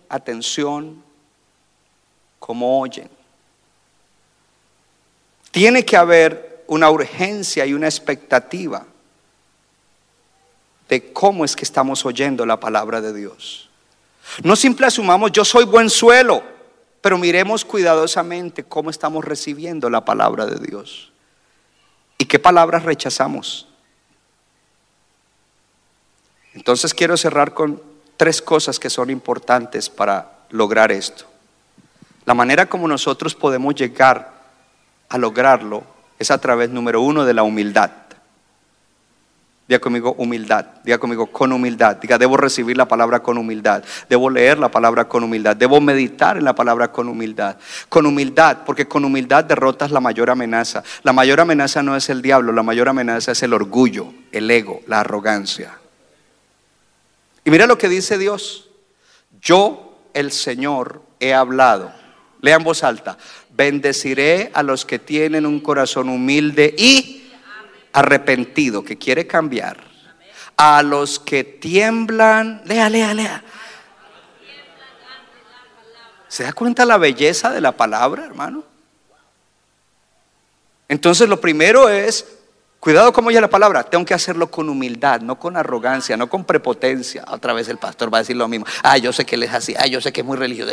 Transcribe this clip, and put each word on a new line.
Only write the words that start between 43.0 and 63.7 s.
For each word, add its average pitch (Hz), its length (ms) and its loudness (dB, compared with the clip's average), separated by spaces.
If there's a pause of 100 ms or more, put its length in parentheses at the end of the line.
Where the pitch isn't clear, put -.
con 120 140 -2
humildad. 110 460 -4 (260)
Debo 127 200 2
leer 131 300 4
la 131 100 0
palabra 117 380 2
con 120 160 -2
humildad. 110 320 -2
Debo 127 240 4
meditar 143 580 0
en 165 60 -4
la 131 100 2
palabra 120 380 0
con 123 160 -6
humildad". 110 480 -8 (320)
Con 160 180 4
humildad, 143 600 2
porque 135 220 -4
con 143 180 -2
humildad 139 400 2
derrotas 135 460 0
la 139 100 0
mayor 117 280 0
amenaza. 113 540 -4 (200)
La 131 100 2
mayor 135 260 4
amenaza 151 420 2
no 139 140 -2
es 135 140 -4
el 131 120 -6
diablo, 127 300 2
la 113 120 0
mayor 117 260 0
amenaza 120 420 -2
es 117 120 -4
el 120 100 0
orgullo, 104 600 0 (200)
el 110 180 -4
ego, 101 360 -2
la 110 120 0
arrogancia. 104 800 -6 (1700)
Y - 40 0
mira 165 160 6
lo 247 120 4
que 220 100 -2
dice 185 300 -2
Dios. 196 520 -6 (720)
"Yo, 196 560 0 (160)
el 143 200 -4
Señor, 131 680 -6 (200)
he 131 120 0
hablado". 127 600 2 (480)
Lea 151 160 6
en 160 60 0
voz 160 200 -2
alta. 113 340 -4 (340)
"Bendeciré 143 1000 0